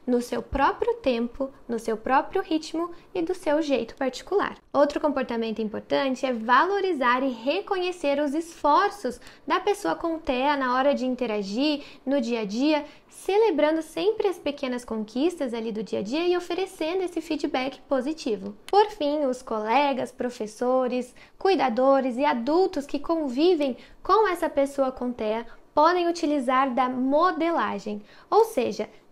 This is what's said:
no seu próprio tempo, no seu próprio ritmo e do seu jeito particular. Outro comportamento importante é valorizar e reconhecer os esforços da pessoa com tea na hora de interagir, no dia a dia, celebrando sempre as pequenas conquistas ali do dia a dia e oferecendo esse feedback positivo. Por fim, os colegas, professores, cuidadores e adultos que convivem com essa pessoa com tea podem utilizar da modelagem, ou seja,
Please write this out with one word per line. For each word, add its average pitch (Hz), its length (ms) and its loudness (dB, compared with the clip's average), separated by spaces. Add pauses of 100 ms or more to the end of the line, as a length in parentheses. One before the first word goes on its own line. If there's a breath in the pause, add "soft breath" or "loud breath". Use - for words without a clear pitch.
no 247 160 2
seu 226 200 -6
próprio 415 540 0
tempo, 254 540 -2 (180 loud breath)
no 233 120 -4
seu 220 160 -2
próprio 285 460 0
ritmo 330 500 -4 (220 loud breath)
e 359 80 -2
do 349 120 -2
seu 311 280 0
jeito 254 340 -2
particular. - 600 -2 (160)
Outro 285 260 2
comportamento 233 640 -2
importante 262 640 -2
é 262 80 -2
valorizar 262 920 2
e 269 60 0
reconhecer 302 920 -2
os 285 120 0
esforços 330 840 0 (260 loud breath)
da 339 140 0
pessoa 370 360 -2
com 330 240 -4
tea 277 380 0
na 254 180 0
hora 269 180 4
de 240 120 -2
interagir, 247 800 -2 (220 loud breath)
no 277 140 2
dia 233 220 -2
a 214 40 -2
dia, 294 400 0 (240 loud breath)
celebrando 320 720 2
sempre 415 460 -2
as 359 100 -2
pequenas 254 480 -6
conquistas 247 680 -4
ali 233 180 -6
do 214 120 -6
dia 226 160 -4
a 214 40 -4
dia 302 240 -2
e 359 100 2
oferecendo 349 640 -4
esse 339 160 -4
feedback 269 640 -4
positivo. 226 720 -4 (120)
Por 415 240 4
fim, 294 340 -2
os 254 160 -4
colegas, 240 720 0
professores, 247 1040 -2 (220 soft breath)
cuidadores 262 800 2
e - 80 2
adultos 294 600 2
que 277 140 -4
convivem 294 760 2 (280 loud breath)
com 403 240 4
essa 349 220 -2
pessoa 277 420 0
com 247 200 -6
tea 226 340 -4 (280 loud breath)
podem 339 340 6
utilizar 277 640 0
da 254 160 0
modelagem, 262 1120 0 (300 loud breath)
ou 427 140 6
seja, 220 440 -2 (220 soft breath)